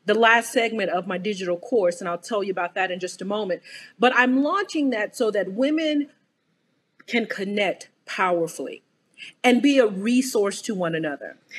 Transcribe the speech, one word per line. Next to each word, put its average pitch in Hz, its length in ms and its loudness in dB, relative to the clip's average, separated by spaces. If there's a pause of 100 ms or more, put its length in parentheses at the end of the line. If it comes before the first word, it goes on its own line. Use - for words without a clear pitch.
the 208 100 0
last 226 380 4
segment 226 380 0
of 180 160 -2
my 180 100 -4
digital 185 400 -4
course, 180 420 0
and 190 100 -6
I'll 175 80 -4
tell 202 260 -4
you 196 80 -4
about 175 240 -4
that 185 160 0
in 180 80 -6
just 180 220 -8
a 185 40 -8
moment. 202 360 -4 (380)
But 240 160 4
I'm 254 280 4
launching 330 480 0
that 208 240 -4
so 220 160 0
that 190 220 -2
women 294 560 0 (960)
can 226 180 0
connect 202 640 -4 (160)
powerfully 170 800 -2 (600)
and 247 180 6
be 277 180 6
a 226 80 6
resource 208 760 0
to 226 140 -6
one 165 200 -2
another. 147 420 -8 (220)